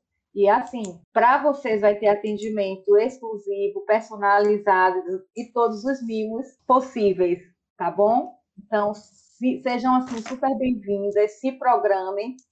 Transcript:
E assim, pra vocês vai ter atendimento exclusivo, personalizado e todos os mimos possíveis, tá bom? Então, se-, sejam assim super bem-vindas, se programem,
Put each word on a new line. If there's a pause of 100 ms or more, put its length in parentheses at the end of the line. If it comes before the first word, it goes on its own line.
(340)
E
assim, (300)
pra
vocês
vai
ter
atendimento
exclusivo,
personalizado (120)
e
todos
os
mimos (200)
possíveis, (340)
tá
bom? (220)
Então,
se-,
sejam
assim
super
bem-vindas,
se
programem, (140)